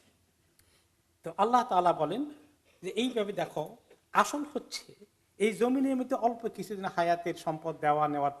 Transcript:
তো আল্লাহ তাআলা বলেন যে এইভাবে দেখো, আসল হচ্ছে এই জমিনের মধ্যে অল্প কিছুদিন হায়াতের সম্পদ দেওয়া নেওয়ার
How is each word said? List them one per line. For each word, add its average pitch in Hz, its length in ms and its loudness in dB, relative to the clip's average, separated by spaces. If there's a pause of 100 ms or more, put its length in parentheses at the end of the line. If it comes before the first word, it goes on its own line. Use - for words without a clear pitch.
(1200)
তো 165 140 -10
আল্লাহ 233 320 4
তাআলা 180 240 4
বলেন 165 320 -2 (580)
যে 180 80 -8
এইভাবে 220 420 -2
দেখো, 165 440 -6 (380)
আসল 247 300 2 (100)
হচ্ছে - 400 -10 (440)
এই 214 140 2
জমিনের 254 440 0
মধ্যে 254 200 -2
অল্প 233 320 -2
কিছুদিন 190 360 -10
হায়াতের 170 500 0
সম্পদ 160 460 -6
দেওয়া 151 280 4
নেওয়ার 143 220 0 (100)